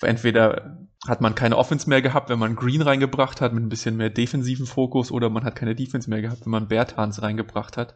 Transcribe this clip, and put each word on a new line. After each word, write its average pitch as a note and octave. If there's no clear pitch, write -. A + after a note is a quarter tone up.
Entweder A2+
hat A#2+
man A2
keine A#2
Offense C#3
mehr C3+
gehabt, C3+
wenn A#2
man A2+
Green B2+
reingebracht C3+
hat A#2+
mit A#2
ein A2+
bisschen A2+
mehr A2
defensiven B2+
Fokus, B2+
oder A#2+
man A2+
hat A#2
keine A2+
Defense B2+
mehr A2
gehabt, A#2
wenn A2+
man A2
Bertans G#2+
reingebracht G#2
hat. A#2+